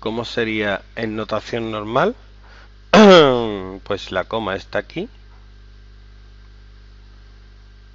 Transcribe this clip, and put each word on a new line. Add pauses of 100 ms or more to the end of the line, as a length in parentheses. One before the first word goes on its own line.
¿Cómo
sería (140)
en
notación
normal? (760)
<clears throat>
Pues
la
coma
está
aquí (2750)